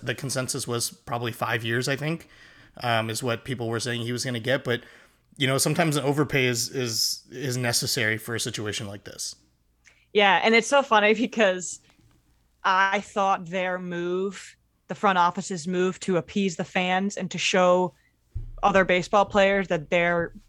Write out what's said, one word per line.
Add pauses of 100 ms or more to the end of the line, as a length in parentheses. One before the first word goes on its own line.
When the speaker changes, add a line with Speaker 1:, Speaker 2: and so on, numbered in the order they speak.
Speaker 1:
the
consensus
was
probably
five
years,
I
think, (520)
um,
is
what
people
were
saying
he
was
gonna
get.
But, (540)
you
know,
sometimes
an
overpay
is,
is,
is
necessary
for
a
situation
like
this. (800)
Speaker 2:
Yeah,
and
it's
so
funny
because (840)
I
thought
their
move, (320)
the
front
office's
move
to
appease
the
fans
and
to
show (640)
other
baseball
players
that
they're (160)